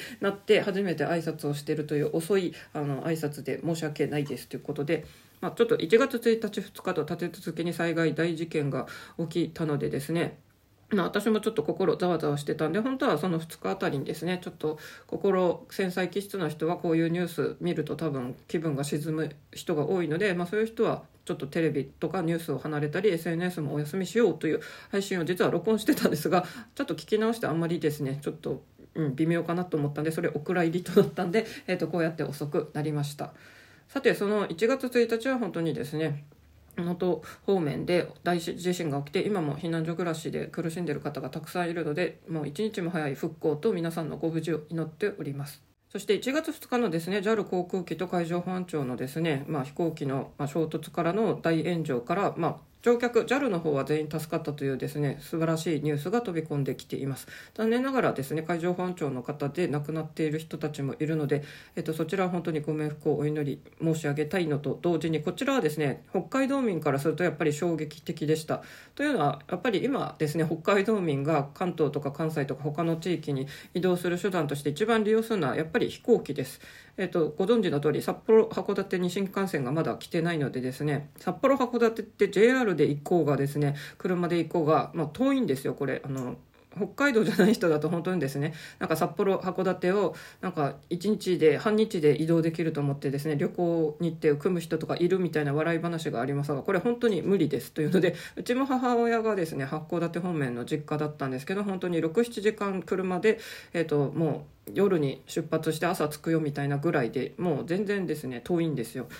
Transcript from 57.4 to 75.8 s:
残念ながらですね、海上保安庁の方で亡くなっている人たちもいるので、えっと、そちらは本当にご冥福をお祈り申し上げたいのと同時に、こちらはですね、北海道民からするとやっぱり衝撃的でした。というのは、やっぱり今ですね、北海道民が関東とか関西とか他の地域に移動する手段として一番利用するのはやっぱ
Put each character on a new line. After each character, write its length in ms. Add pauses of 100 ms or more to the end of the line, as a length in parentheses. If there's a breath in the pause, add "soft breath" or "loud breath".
残 160
念 120
な 80
が 100
ら 120
で 100
す 120
ね、 80
海 180
上 120
保 120
安 100
庁 160
の 140
方 240
で 180
亡 140
く 120
な 100
っ 40
て 200
い 40
る 80
人 200
た 120
ち 120
も 180
い 40
る 120
の 100
で、 160 (320 loud breath)
え 60
っ 20
と、 100
そ 140
ち 100
ら 80
は 60
本 140
当 80
に 80
ご 120
冥 180
福 200
を 80
お 80
祈 180
り 160 (220)
申 160
し 80
上 80
げ 120
た 120
い 80
の 120
と 220
同 180
時 120
に、 100
こ 120
ち 120
ら 100
は 60
で 100
す 80
ね、 320
北 120
海 240
道 160
民 180
か 120
ら 80
す 80
る 80
と 80
や 60
っ 40
ぱ 100
り 80
衝 220
撃 260
的 280
で 80
し 80
た。 180 (320 loud breath)
と 80
い 40
う 60
の 80
は、 300
や 60
っ 40
ぱ 100
り 140
今 340
で 100
す 100
ね、 80
北 280
海 100
道 160
民 240
が 300
関 220
東 140
と 100
か 120
関 180
西 160
と 80
か 80
他 220
の 120
地 180
域 180
に 160 (260 loud breath)
移 60
動 160
す 120
る 120
手 100
段 160
と 80
し 80
て 80
一 160
番 160
利 80
用 140
す 60
る 80
の 100
は 80
や 80
っ 20
ぱ 140